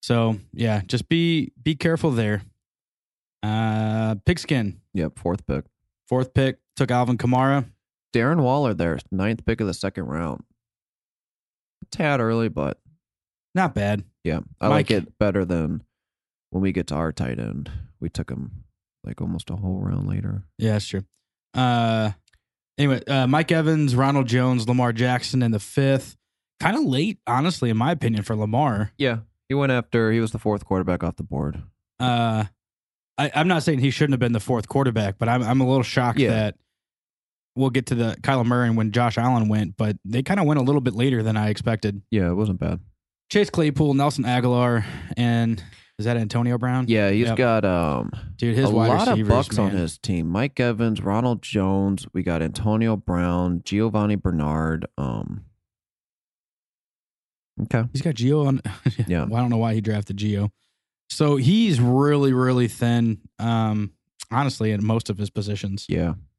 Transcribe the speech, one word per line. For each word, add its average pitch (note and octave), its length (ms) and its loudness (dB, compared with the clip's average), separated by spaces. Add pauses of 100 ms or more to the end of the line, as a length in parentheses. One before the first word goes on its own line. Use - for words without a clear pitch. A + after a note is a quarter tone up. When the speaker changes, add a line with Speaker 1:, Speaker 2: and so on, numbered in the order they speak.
Speaker 1:
So, A2+ 380 0 (120)
yeah, G#2+ 320 0
just - 240 -4
be, E3 440 0 (100)
be D#3 140 0
careful E3 340 0
there. G#2+ 320 0 (1000)
Uh, A2 720 -2 (100)
Pigskin. B2+ 540 -2 (140)
Speaker 2:
Yep, D#2+ 240 -4
fourth F2 280 -4
pick. C#2 180 -4 (440)
Speaker 1:
Fourth B2+ 260 -2
pick, C3 240 2 (180)
took C3 140 0
Alvin B2 260 2
Kamara. C3 480 2 (500)
Speaker 2:
Darren C#3+ 280 2
Waller C3 320 2
there, E2+ 240 -2 (120)
ninth G2+ 360 -4
pick A2+ 140 -2
of A2 60 0
the F#2 80 -2
second G2 300 -6
round. D2 400 -6 (1400)
A - 40 -20 (100)
tad D3 240 0
early, A2+ 280 0
but C#2+ 300 -4 (760)
Speaker 1:
Not F3+ 200 2
bad. G2+ 300 -2 (180)
Speaker 2:
yeah, E2 180 -2 (200)
I - 80 0
like - 220 4
Speaker 1:
Mike. G#2+ 120 2
Speaker 2:
it - 160 -14
better G2 280 2
than E2 360 -2 (680)
when F#2 120 -2
we F#2+ 100 2
get E2+ 160 -2
to D2 60 -4
our D#2+ 180 -2
tight B1 260 -6
end. A1+ 320 -8 (300)
We - 100 -6
took - 200 -8
him, - 340 -12 (400)
like, - 180 -10
almost F2 260 -8
a F#2 80 -8
whole F#2+ 240 -4
round F#2+ 280 -4
later. G2 340 -6 (160)
Speaker 1:
Yeah, A2 140 0
that's G#2 140 -2
true. F#2+ 180 -6 (500)
Uh, A#2 560 0 (640)
anyway, C#3 300 2
uh, C3+ 200 2
Mike D3 240 2
Evans, D#3 460 2
Ronald C3+ 300 2
Jones, B2 420 2
Lamar B2 240 2
Jackson B2+ 500 0
in A#2 80 2
the G#2+ 100 0
fifth. C3+ 580 0 (420)
Kinda G#3+ 220 2
late, F3 440 0
honestly, C3 440 0
in A2 80 2
my C3+ 140 2
opinion, A#2 320 -2
for A2 120 -4
Lamar. G#2+ 640 0
Speaker 2:
Yeah, B2 220 0 (280)
he C3 60 -4
went C#3 180 2
after, A#2 400 2
he A#2 80 2
was A2 120 -2
the A2+ 60 -6
fourth G#2 280 -2
quarterback F#2 360 0
off E2+ 140 -4
the - 80 -10
board. C#2+ 380 -6 (360)
Speaker 1:
Uh, A#2 460 0 (720)
I, C#3+ 180 0
I'm D#3 140 2
not E3+ 140 2
saying D3+ 160 2
he C3+ 120 2
shouldn't C#3+ 220 2
have B2 80 0
been A#2+ 120 2
the A2+ 80 0
fourth A#2 280 -2
quarterback, A2+ 500 0
but A2+ 120 0
I'm, B2 120 2
I'm B2 200 2
a B2+ 40 2
little C3 160 2
shocked A#2+ 360 0
Speaker 2:
Yeah. B2+ 120 4
Speaker 1:
that A2 260 0 (960)
we'll C3 140 2
get B2 180 0
to - 80 -2
the A#2 280 0
Kyler C3 240 2
Murray B2 220 2
and A2+ 100 2
when A2 140 0
Josh A#2+ 260 2
Allen A#2+ 300 2
went, G#2+ 280 0
but G#2+ 300 -2
they A#2 160 -2
kinda F#3+ 200 0
went D3+ 160 2
a C3 40 2
little C#3 180 2
bit B2 140 -2
later A#2+ 280 0
than A2 140 0
I G#2+ 140 0
expected. G#2 500 -2 (100)
Speaker 2:
Yeah, F#2+ 200 2
it F2 40 0
wasn't G2+ 260 0
bad. E2 200 -4 (500)
Speaker 1:
Chase G#3 200 2
Claypool, D3+ 420 0
Nelson C#3 320 0
Aguilar, B2 600 2 (320)
and A#2 440 0 (360)
is G#2+ 80 -4
that A#2+ 100 0
Antonio A#2+ 400 0
Brown? B2+ 320 -2
Speaker 2:
Yeah, G#2+ 220 2
he's A2+ 180 2
Speaker 1:
Yep. A2+ 80 0
Speaker 2:
got, A2+ 300 2
um, D#2 440 0 (260)
Speaker 1:
Dude, A#2 200 0
his C3 140 4
Speaker 2:
a - 20 2
Speaker 1:
wide A2+ 160 4
Speaker 2:
lot D3+ 200 4
of - 0 - (100)
Speaker 1:
receivers, G#2 100 0
Speaker 2:
bucks G#2+ 300 2
on G2+ 140 2
Speaker 1:
man. G2 40 -2
Speaker 2:
his E2+ 220 -2
team. E2+ 320 -2
Mike B2 300 -2
Evans, A2+ 420 0
Ronald A2 400 0
Jones. G2 720 0
We F#2 80 -2
got E2+ 180 -2
Antonio G#2+ 560 0
Brown, F2 680 0
Giovanni G#2 520 0
Bernard. D#2+ 720 -2 (100)
Um, A1+ 480 -8 (2250)
okay. A2+ 300 0
Speaker 1:
He's C3+ 100 -6
got E3 120 -2
Gio C#3 320 2
on. C3+ 200 0
<laughs> G#2+ 400 -4
Speaker 2:
Yeah. E2+ 180 0
Speaker 1:
Well, G#2+ 120 -4
I A#2+ 40 0
don't B2 100 0
know A2+ 80 0
why A2+ 160 0
he A2 60 0
drafted G#2 360 -4
Gio. G#2 340 -2 (600)
So D3 260 2
he's E3+ 440 4
really, C#3 520 4
really B2+ 360 4
thin, A#2 520 0 (180)
um, A2 540 0 (380)
honestly, A#2 400 0
in G#2 140 0
most A2 260 0
of F#2+ 80 -4
his G#2 120 -4
positions. G2+ 580 -6
Speaker 2:
Yeah. E2+ 260 -2 (240)